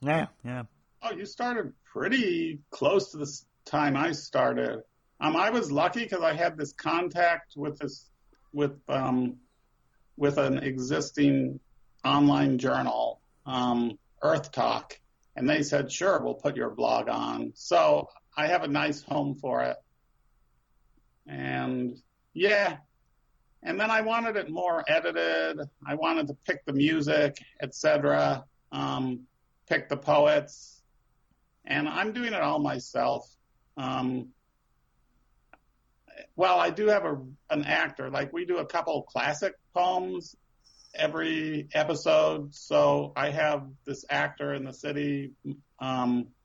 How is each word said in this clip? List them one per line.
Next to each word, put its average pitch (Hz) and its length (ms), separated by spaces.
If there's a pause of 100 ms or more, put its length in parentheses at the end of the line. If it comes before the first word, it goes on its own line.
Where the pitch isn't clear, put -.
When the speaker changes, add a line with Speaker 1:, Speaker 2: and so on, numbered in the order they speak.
Speaker 1:
Yeah, 151 260 (180)
yeah. 123 180 (400)
Speaker 2:
Oh, 226 80
you 190 160
started 233 460 (200)
pretty 165 680 (100)
close 185 420
to 156 60
the 147 60
s-, 143 200 (200)
time 147 320
I 160 160
started. 123 680 (380)
Um, 156 160
I 196 140
was 220 220
lucky 180 340
'cause 180 160
I 160 120
had 160 240
this 143 140
contact 170 840
with 147 220
this, - 320 (420)
with, 143 260 (100)
um, 127 480 (800)
with 143 220
an 135 200
existing 135 1000 (460)
online 143 540
journal, 123 600 (260)
um, 120 520 (240)
Earth 151 300
Talk, 117 460 (360)
and 123 140
they 151 140
said, 143 280
"Sure, 175 320
we'll 123 120
put 127 220
your 120 140
blog 117 380
on." 117 460
So 156 560 (260)
I 151 120
have 175 160
a 147 40
nice 147 320
home 143 360
for 123 260
it. 127 140 (1500)
And, 131 720 (360)
yeah. 190 460 (840)
And 180 160
then 220 140
I 220 80
wanted 226 360
it 160 140
more 170 380
edited. 165 720 (260)
I 143 80
wanted 160 320
to 143 80 (100)
pick 156 220
the 147 60
music, 147 640 (260)
et - 140
cetera, 143 680 (280)
um, 135 480 (480)
pick 160 200
the 143 80
poets. 147 840 (800)
And 147 240
I'm 190 240
doing 240 200
it 185 80
all 151 180
myself. 131 640 (520)
Um, 127 540 (2000)
well, 180 220
I 170 120
do 208 180
have 208 160
a, 151 120 (340)
an 147 140
actor. 151 460
Like, 139 220
we 170 120
do 175 140
a 151 80
couple 165 360
classic - 520 (180)
poems 180 640 (580)
every 156 800
episode. 156 800
So 147 640
I 135 140
have 147 360 (180)
this 135 260
actor 143 440
in 135 100
the 131 80
city, 143 600 (480)
um, 123 480 (160)